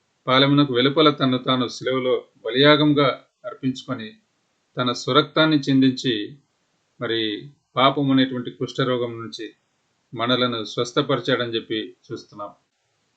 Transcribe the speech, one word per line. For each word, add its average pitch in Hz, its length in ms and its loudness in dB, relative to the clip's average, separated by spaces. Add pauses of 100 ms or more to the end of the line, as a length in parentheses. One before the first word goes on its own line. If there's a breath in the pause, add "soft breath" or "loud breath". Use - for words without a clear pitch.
(260)
పాలెమునకు 139 480 4
వెలుపల 139 360 4
తన్ను 131 280 0
తాను 127 300 -2
శిలువలో 127 560 -2 (220)
బలియాగంగా 143 800 4 (200)
అర్పించుకొని 120 680 -8 (640)
తన 123 160 -2
స్వరక్తాన్ని 151 640 2
చిందించి 131 800 0 (640)
మరి 113 500 -4 (260)
పాపం 139 340 2
అనేటువంటి 131 400 0
కుష్ఠరోగం 120 720 -4
నుంచి 110 320 -14 (600)
మనలను 120 500 -2
స్వస్థపరిచాడని 120 880 -2
చెప్పి 110 400 -6 (180)
చూస్తున్నాం. 104 380 -14 (680)